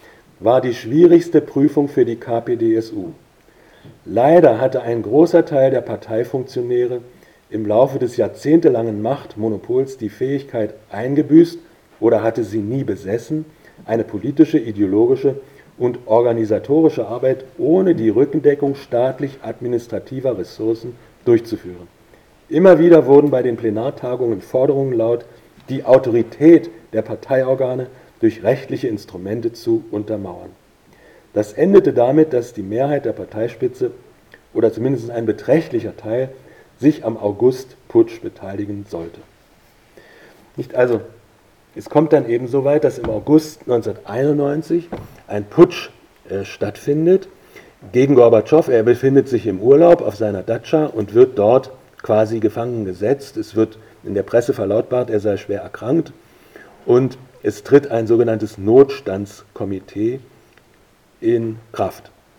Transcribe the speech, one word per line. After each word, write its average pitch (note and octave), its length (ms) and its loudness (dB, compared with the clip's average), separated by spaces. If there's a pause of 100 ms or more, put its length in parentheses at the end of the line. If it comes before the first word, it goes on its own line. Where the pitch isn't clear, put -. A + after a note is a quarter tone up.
(400)
war A#2+ 200 2
die B2 140 -4
schwierigste D#3 640 4
Prüfung C#3+ 480 0
für C3+ 160 0
die A2+ 120 -2
K A#2 260 -6
P A#2+ 140 -4
D A2+ 200 0
S A2 160 -4
U. F#2 200 -10 (920)
Leider B2+ 560 4
hatte B2+ 220 -2
ein A#2 200 -4
großer E3 440 4
Teil C3+ 240 2
der B2+ 100 0
Parteifunktionäre A#2+ 1200 -4 (500)
im A2 160 -6
Laufe B2+ 320 2
des A#2+ 200 -4
jahrzehntelangen A#2 840 0
Machtmonopols A#2 960 -4
die G#2+ 140 -8
Fähigkeit C3 640 -6 (160)
eingebüßt C#3+ 680 2 (400)
oder A2+ 240 2
hatte A2+ 220 -2
sie G#2 140 -6
nie A#2 260 -6
besessen, A2 600 -6 (400)
eine A2+ 180 -2
politische, C#3 540 0
ideologische A2+ 840 0 (380)
und A#2+ 280 -4
organisatorische A#2 1000 0
Arbeit C3 400 -4 (100)
ohne E3+ 380 0
die A2 160 0
Rückendeckung C#3+ 640 0
staatlich-administrativer B2 1600 -6
Ressourcen A2 580 -6 (300)
durchzuführen. G2+ 640 -2 (600)
Immer F3 280 6
wieder E3 280 6
wurden C#3+ 240 6
bei B2+ 120 0
den B2 140 -2
Plenartagungen A#2 840 -4
Forderungen C3+ 500 0
laut, A#2 320 0 (460)
die C3 140 -6
Autorität C3 840 4 (240)
der A2 100 -2
Parteiorgane B2+ 840 -4 (340)
durch G#2+ 220 0
rechtliche B2+ 460 -4
Instrumente G#2+ 640 -8
zu A2+ 380 -4
untermauern. G2 600 -10 (840)
Das G#2 200 -4
endete F#3 400 4
damit, C#3 400 2
dass A#2+ 200 -4
die G#2 100 -12
Mehrheit C3 420 -4
der G#2+ 80 -4
Parteispitze A#2 800 -6 (600)
oder A2 200 0
zumindest A#2 380 -4
ein A#2 140 -6
beträchtlicher A2+ 720 -2
Teil B2 340 -6 (500)
sich D3 240 0
am A2+ 120 -4
August-Putsch A2+ 1080 -2
beteiligen G2+ 640 -12
sollte.“ E2 320 -14 (1400)
Nicht, - 180 -12
also, A#2+ 260 0 (760)
es - 140 -16
kommt D3+ 220 2
dann C3 160 2
eben A#2+ 200 -2
so C3+ 160 -2
weit, D3 200 2
dass B2+ 140 0
im - 120 -8
August D3 560 0
neunzehnhunderteinundneunzig C#3+ 1200 -4 (380)
ein G2+ 180 -6
Putsch, - 460 2 (380)
äh, G2 160 -8
stattfindet D#3 840 -2 (640)
gegen C#3 220 2
Gorbatschow. A#2+ 540 6
Er A#2 160 2
befindet B2+ 440 2
sich A#2 180 -2
im F#2+ 140 -4
Urlaub D3+ 420 6
auf G#2+ 140 -6
seiner G#2 260 -4
Datscha C3+ 440 -2
und G#2 280 -8
wird B2 240 4
dort A#2 340 2 (280)
quasi A2 400 -2
gefangen A#2 440 -4
gesetzt. G2+ 520 -4
Es A2 200 -10
wird A2 220 -2 (260)
in G2 100 -8
der G2 80 -6
Presse - 320 -2
verlautbart, A#2 560 -4
er G#2+ 100 -2
sei G2+ 160 -2
schwer G2+ 260 -8
erkrankt - 500 -6 (720)
und B2+ 320 2 (240)
es - 220 -6
tritt C#3 260 4
ein A2+ 160 -2
sogenanntes A2 500 0
Notstandskomitee G2+ 1600 -2 (1000)
in A2+ 360 -2 (160)
Kraft - 400 -8 (260)